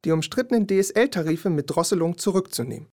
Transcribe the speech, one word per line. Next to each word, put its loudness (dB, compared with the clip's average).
die 2
umstrittenen 0
D-S-L-Tarife 0
mit 0
Drosselung 0
zurückzunehmen. -2